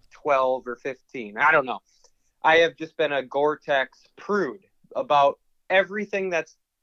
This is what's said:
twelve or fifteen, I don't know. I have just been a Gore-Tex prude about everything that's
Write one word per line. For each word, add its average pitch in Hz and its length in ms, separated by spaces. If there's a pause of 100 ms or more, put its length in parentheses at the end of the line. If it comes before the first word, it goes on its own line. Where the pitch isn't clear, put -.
(100)
twelve 131 560
or 120 100
fifteen, 120 600
I 143 140
don't 143 140
know. 110 140 (640)
I 160 160
have 165 180
just 160 200
been 151 160
a 139 100
Gore-Tex 139 840 (120)
prude 165 440 (340)
about 139 440 (320)
everything 190 600
that's 165 260 (260)